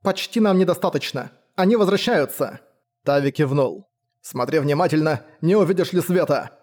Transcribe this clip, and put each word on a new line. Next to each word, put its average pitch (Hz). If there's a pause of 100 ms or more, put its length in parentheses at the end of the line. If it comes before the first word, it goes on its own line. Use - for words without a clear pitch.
«Почти -
нам 196
недостаточно. 170 (240)
Они 190
возвращаются». 185 (440)
Тави 143
кивнул. 139 (320)
«Смотри 131
внимательно, 156 (160)
не 175
увидишь 180
ли 180
света», — 156